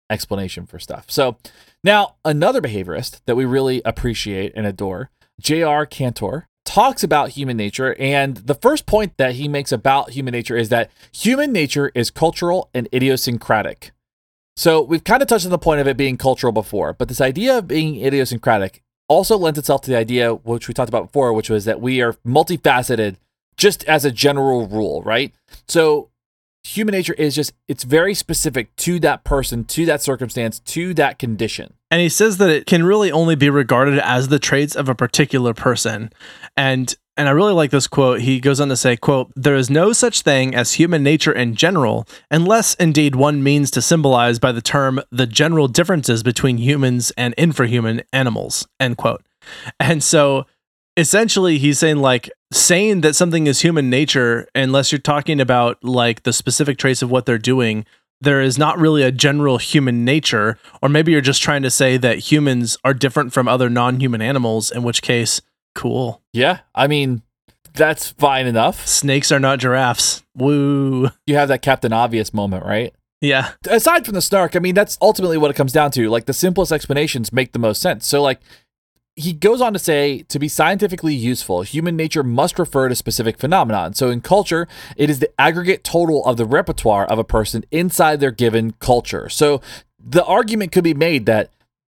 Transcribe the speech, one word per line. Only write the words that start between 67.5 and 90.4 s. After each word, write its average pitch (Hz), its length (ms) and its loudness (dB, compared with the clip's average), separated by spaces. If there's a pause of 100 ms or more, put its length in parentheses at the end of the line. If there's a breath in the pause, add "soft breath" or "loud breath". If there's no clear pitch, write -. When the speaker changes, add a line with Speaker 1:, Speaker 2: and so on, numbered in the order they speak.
Speaker 1:
that's 156 380 0
fine 135 380 0
enough. 117 380 0
Speaker 2:
Snakes 143 440 0
are 139 100 4
not 135 200 2
giraffes. 127 640 0 (100)
Woo. 139 760 0 (140)
Speaker 1:
You 143 120 0
have 143 120 4
that 131 140 0
Captain 127 300 0
Obvious 113 420 0
moment, 95 320 -4
right? 107 260 -4 (280)
Speaker 2:
Yeah. 135 320 0 (160)
Speaker 1:
Aside 302 360 2
from 208 100 -8
the 180 60 -2
snark, 180 360 0
I - 20 0
mean, 180 160 0
that's 208 260 0
ultimately 185 380 2
what 147 140 2
it - 40 -16
comes 139 160 0
down 147 200 2
to. 113 180 0
Like, 117 160 -2
the 135 60 -2
simplest 180 400 0
explanations 143 600 -2
make 127 200 -2
the 123 80 -4
most 110 200 0
sense. 151 260 -2
So, 143 140 0
like, 135 200 0 (760 soft breath)
he 165 160 -4
goes 202 280 2
on 233 120 0
to 196 60 -4
say, 143 500 0
"To 143 100 -4
be 147 100 -2
scientifically 175 640 0
useful, 113 480 -2
human 160 340 -4
nature 160 260 -2
must 131 360 0
refer 135 300 0
to 123 60 -2
specific 113 440 -4
phenomenon. 117 540 0
So 127 160 -2
in 120 140 -4
culture, 175 440 0 (300 loud breath)
it 147 140 2
is 135 80 -2
the 147 200 -2
aggregate 165 460 0
total 160 400 0
of 123 120 0
the 117 100 -2
repertoire 110 580 0
of 110 140 -2
a 113 60 -2
person 110 460 -2
inside 160 500 0
their 135 100 2
given 113 480 0
culture." 117 500 -2
So 147 320 2 (420 loud breath)
the 131 220 2
argument 214 480 0